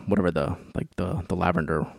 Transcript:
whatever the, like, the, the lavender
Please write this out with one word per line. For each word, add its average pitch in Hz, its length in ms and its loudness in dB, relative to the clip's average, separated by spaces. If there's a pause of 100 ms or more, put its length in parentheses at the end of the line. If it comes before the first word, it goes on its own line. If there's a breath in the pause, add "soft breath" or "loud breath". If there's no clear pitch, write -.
whatever 98 240 4
the, 78 260 0 (180)
like, - 220 -4
the, 90 320 -2
the 90 80 0
lavender 82 460 2 (160)